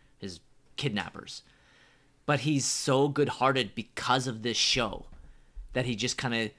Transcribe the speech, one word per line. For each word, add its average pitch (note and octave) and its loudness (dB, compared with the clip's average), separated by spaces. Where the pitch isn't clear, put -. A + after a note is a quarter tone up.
his F2 -12
kidnappers. - -6
But C#3+ 2
he's C#3 2
so C#3 4
good-hearted C3+ 2
because B2+ -2
of A2 -6
this A#2 0
show G#2+ 0
that B2+ 0
he A#2+ 0
just A#2 -2
kinda A2+ 0